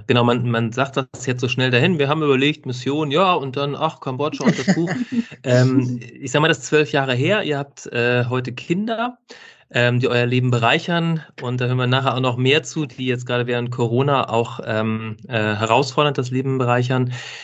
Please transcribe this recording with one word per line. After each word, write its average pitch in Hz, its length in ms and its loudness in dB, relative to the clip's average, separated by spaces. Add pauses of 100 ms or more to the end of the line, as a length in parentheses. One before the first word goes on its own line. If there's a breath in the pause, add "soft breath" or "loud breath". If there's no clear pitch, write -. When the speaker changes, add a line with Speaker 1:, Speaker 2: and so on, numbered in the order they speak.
Speaker 1:
genau, 123 160 4
man, 123 280 2
man 117 200 0
sagt 127 280 -2
das - 260 -8
jetzt 123 160 -4
so 131 80 -2
schnell 127 220 0
dahin. 147 280 4
Wir 139 100 2
haben 156 140 0
überlegt, 143 440 2
Mission, 139 440 -4
ja, 180 220 2
und 139 240 -4
dann, 143 180 -2
ach, 156 260 -4
Kambodscha 143 440 -4
und 220 140 2
das 139 160 2
Buch. 170 160 -2
Speaker 2:
<laughs> 233 540 -6
Speaker 1:
Ähm, 127 580 2
ich 131 300 -14
sag 147 100 2
mal, 160 60 4
das 160 100 2
ist - 80 -14
zwölf 151 260 2
Jahre 135 220 0
her. 170 300 2
Ihr 147 120 -2
habt, 143 300 -8
äh, 123 400 0
heute 127 260 -4
Kinder, 220 640 -4 (520 loud breath)
ähm, 123 300 2
die 123 80 2
euer 120 180 2
Leben 127 240 2
bereichern. 165 720 2 (180)
Und 123 200 -4
da 123 60 0
hören 127 120 0
wir 127 80 0
nachher 127 280 2
auch 127 60 -2
noch 127 160 0
mehr 135 260 2
zu, 160 220 -6
die 131 220 -8
jetzt 123 180 -2
gerade 120 220 -2
während 120 240 -2
Corona 120 580 2
auch, 117 360 -2
ähm, 110 520 -4 (100)
äh, 120 120 -2
herausfordernd 113 800 2
das 127 120 -2
Leben 131 280 -2
bereichern. 123 540 2 (320 loud breath)